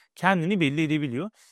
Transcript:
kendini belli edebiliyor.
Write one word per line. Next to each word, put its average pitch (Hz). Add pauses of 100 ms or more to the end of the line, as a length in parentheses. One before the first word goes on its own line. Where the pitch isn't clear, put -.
(140)
kendini 185
belli 147
edebiliyor. 151 (220)